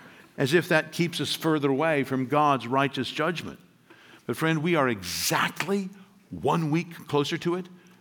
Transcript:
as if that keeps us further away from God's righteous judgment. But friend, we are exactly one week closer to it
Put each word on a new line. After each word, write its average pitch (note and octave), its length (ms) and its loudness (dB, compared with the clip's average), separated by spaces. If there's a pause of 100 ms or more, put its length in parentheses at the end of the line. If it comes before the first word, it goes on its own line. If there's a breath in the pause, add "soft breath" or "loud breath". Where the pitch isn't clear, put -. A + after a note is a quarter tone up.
(380 loud breath)
as C3+ 160 2
if F3 140 4
that D#3 240 2
keeps E3+ 280 0
us - 140 -2
further D3+ 340 0
away C#3 360 2
from C3 220 -2
God's C#3 400 2
righteous C3+ 440 0
judgment. D3+ 480 -4 (680 soft breath)
But A#2+ 100 -4
friend, D#3+ 260 2
we E3+ 140 2
are C3+ 120 4
exactly B2 1000 -2 (400 loud breath)
one D3 400 0
week - 380 -4
closer C#3+ 300 0
to F3 180 -2
it F#3 100 -8 (340 soft breath)